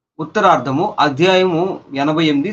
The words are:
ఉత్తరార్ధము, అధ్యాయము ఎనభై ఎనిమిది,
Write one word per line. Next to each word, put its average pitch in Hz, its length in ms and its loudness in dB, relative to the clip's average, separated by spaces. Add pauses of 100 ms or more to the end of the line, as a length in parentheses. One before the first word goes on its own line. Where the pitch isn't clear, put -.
(180)
ఉత్తరార్ధము, 156 640 0 (200)
అధ్యాయము 175 580 2 (400)
ఎనభై 156 280 0
ఎనిమిది, 147 220 0